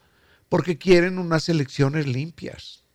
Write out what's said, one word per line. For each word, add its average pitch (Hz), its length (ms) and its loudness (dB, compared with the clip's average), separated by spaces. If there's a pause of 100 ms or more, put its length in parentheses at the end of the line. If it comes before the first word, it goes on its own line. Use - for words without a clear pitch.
(480)
porque 170 300 0
quieren 180 400 4
unas 165 300 -2
elecciones 147 580 0
limpias. - 760 -8 (120)